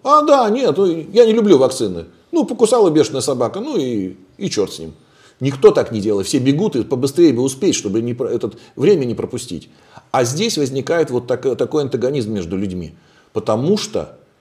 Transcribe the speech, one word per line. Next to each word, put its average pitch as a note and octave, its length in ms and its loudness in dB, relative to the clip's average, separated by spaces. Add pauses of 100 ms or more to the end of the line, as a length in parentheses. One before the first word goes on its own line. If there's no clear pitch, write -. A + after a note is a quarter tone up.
А, D4 200 4
да, C#4 280 4
нет, G#3+ 260 0
ну, G3 100 2
я E3 380 2
не A3 80 4
люблю G#3 240 6
вакцины. A2 480 0 (280)
Ну, D#4+ 120 2
покусала A3+ 460 4
бешеная C#3+ 320 0
собака, B2 380 -2
ну C4+ 180 -6
и, G#2 380 -4 (200)
и G3 140 -6
черт G2 240 -4
с - 40 -16
ним. D#2+ 140 -14 (480)
Никто C3+ 300 4
так A#2+ 200 0
не A2 100 -4
делает, G2+ 260 -2
все C#3+ 120 -2
бегут C#3+ 380 0
и A2+ 60 0
побыстрее C3+ 500 2
бы A#2 100 -2
успеть, C3+ 320 0
чтобы G#2+ 280 -2
не A#2+ 100 -4
про-, A#2+ 160 -4
этот, A2 300 -6 (160)
время D3+ 320 2
не A#2 80 -4
пропустить. A2+ 560 -10 (400)
А C3 140 0
здесь D#3+ 340 -2
возникает C#3 520 -2
вот B2 160 -4
так-, B2 300 -2
такой B2 260 -2
антагонизм B2+ 500 -2
между F#2+ 260 -6
людьми, F2+ 360 -8 (380)
потому B2 460 0
что - 400 -8 (220)